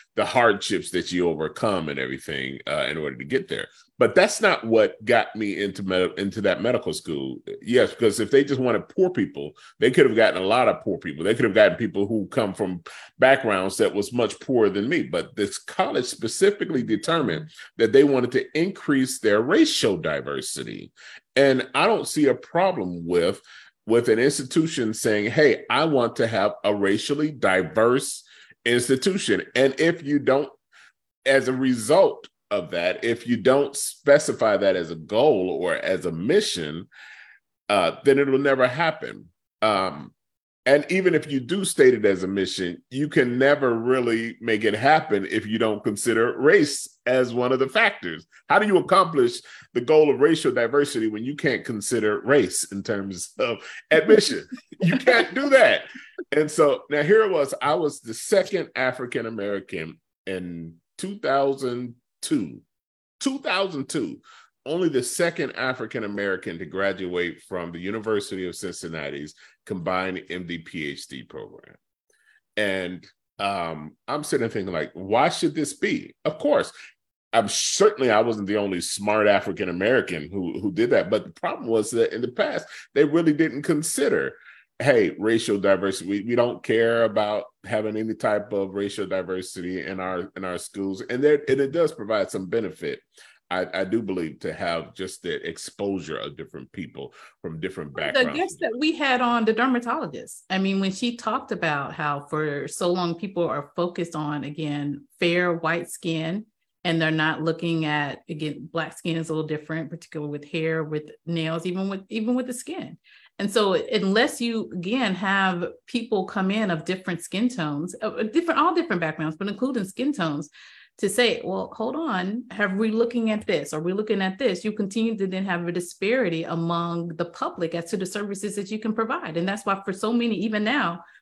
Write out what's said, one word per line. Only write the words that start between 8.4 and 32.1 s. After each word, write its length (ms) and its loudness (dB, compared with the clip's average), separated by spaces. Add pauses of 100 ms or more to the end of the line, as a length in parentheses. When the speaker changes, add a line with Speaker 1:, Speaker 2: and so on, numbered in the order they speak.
Speaker 1:
just 160 -2
wanted 260 0
poor 220 2
people, 420 -4 (280)
they 120 6
could 140 8
have 100 2
gotten 260 4
a 40 -2
lot 240 4
of 140 0
poor 160 -2
people. 260 -8
They 100 4
could 100 -2
have 100 2
gotten 220 8
people 300 -2
who 200 -2
come 260 0
from 300 -4 (340)
backgrounds 600 4
that 160 2
was 200 -4
much 260 0
poorer 300 4
than 180 -2
me. 160 0
But 320 -6
this 220 -2
college 480 -2
specifically 800 0
determined 640 -2 (280)
that 140 4
they 140 10
wanted 280 2
to 240 -2
increase 640 0
their 220 4
racial 560 4
diversity. 920 -6 (440)
And 380 6
I 140 4
don't 200 0
see 200 2
a 80 4
problem 720 -2
with 360 2 (480)
with 180 4
an 120 6
institution 760 0
saying, 380 0
"Hey, 380 4
I 160 2
want 320 2
to 100 2
have 260 2 (100)
a 100 4
racially 580 0
diverse 920 2 (400)
institution." 800 2 (140)
And 240 4
if 240 2
you 160 0
don't, 300 0 (760)
as 220 4
a 60 0
result 760 2 (220)